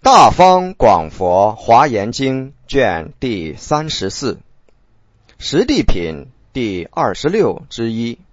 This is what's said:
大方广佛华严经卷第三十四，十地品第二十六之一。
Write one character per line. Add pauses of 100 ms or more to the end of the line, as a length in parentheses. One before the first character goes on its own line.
大
方
广
佛
华
严
经 (140)
卷
第
三
十
四， (1000)
十
地
品 (260)
第
二
十
六
之
一。 (140)